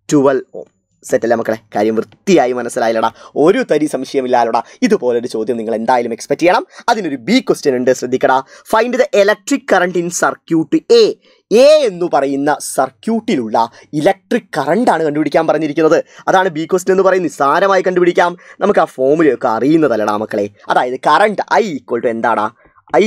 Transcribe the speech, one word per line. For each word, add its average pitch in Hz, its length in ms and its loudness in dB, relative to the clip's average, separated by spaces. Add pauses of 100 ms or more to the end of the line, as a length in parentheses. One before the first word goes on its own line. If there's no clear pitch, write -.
(120)
ട്വൽവ് 135 340 2 (140)
ഓം. - 60 -16 (420)
സെറ്റ് - 180 -2
അല്ലേ 117 140 2
മക്കളെ? 110 160 -4 (180)
കാര്യം 110 240 0
വൃത്തിയായി 131 600 0
മനസ്സിലായില്ലടാ, 113 500 -2 (340)
ഒരു 202 180 4 (100)
തരി 151 220 0
സംശയമില്ലാലോടാ. 123 680 -2 (260)
ഇതുപോലൊരു 123 480 0
ചോദ്യം 113 260 -4
നിങ്ങൾ 110 180 -4
എന്തായാലും 120 380 0
എക്സ്പെക്ട് - 260 -4
ചെയ്യണം. 190 220 2 (260)
അതിനൊരു 160 280 -4 (100)
ബി 220 80 2 (120)
ക്വസ്റ്റ്യൻ - 300 0
ഉണ്ട്, 127 120 0 (100)
ശ്രദ്ധിക്കടാ. 131 380 0 (340)
Find 233 300 0
the - 40 2 (160)
electric 208 400 -2 (100)
current 180 280 0
in 170 80 -4 (120)
circuit - 540 -2 (260)
A. 214 40 6 (600)
എ - 20 8 (220)
എന്ന് 180 260 -6
പറയുന്ന 139 400 0 (180)
സർക്യൂട്ടിലുള്ള 139 840 -4 (440)
ഇലക്ട്രിക് 196 580 -2
കറണ്ട് 190 380 0
ആണ് 160 120 -2
കണ്ടുപിടിക്കാൻ 151 440 0
പറഞ്ഞിരിക്കുന്നത്. 156 460 0 (320)
അതാണ് 185 280 2
ബി 165 140 -6
ക്വസ്റ്റ്യൻ 185 240 0
എന്ന് 190 140 2
പറയുന്നത്. 185 220 -2
നിസ്സാരമായി 180 560 0
കണ്ടുപിടിക്കാം. 175 460 0 (300)
നമുക്ക് 190 220 2
ആ - 100 -14
ഫോർമുലയൊക്കെ 135 580 0
അറിയുന്നതല്ലടാ 113 720 0
മക്കളെ. 104 240 -4 (240)
അതായത് 131 260 -2 (100)
കറണ്ട് 190 360 2 (160)
I 233 40 0 (140)
equal 120 260 -6
to 123 120 0
എന്താടാ? 113 320 -2 (520)
I 208 60 2